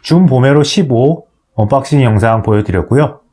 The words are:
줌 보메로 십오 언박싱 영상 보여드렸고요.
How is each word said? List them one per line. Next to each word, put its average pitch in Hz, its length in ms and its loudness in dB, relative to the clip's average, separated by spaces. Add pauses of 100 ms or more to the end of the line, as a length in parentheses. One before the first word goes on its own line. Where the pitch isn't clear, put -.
줌 180 240 0
보메로 135 380 2
십오 147 640 -2 (260)
언박싱 135 480 0
영상 113 400 0
보여드렸고요. 110 800 -2 (140)